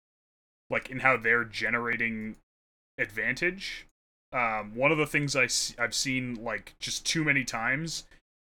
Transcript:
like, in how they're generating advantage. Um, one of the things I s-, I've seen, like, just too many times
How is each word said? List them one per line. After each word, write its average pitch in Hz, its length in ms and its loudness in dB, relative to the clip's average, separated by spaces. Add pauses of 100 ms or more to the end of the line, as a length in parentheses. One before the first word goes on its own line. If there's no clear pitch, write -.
(680)
like, 117 200 -2
in 127 100 -6
how 127 180 6
they're 117 260 4
generating 113 920 -2 (640)
advantage. 120 880 -2 (440)
Um, 110 440 -2
one 135 160 4
of 156 80 2
the 147 80 2
things 143 280 0
I 127 100 6
s-, - 320 0
I've 117 180 0
seen, 127 480 -2
like, 107 360 -6
just - 240 -6
too 160 200 2
many 139 200 4
times 131 640 -2 (360)